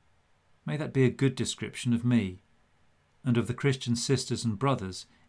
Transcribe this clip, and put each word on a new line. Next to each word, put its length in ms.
May 100
that 180
be 120
a 40
good 260
description 580
of 100
me 380
and 140
of 100
the 60
Christian 420
sisters 480
and 160
brothers 460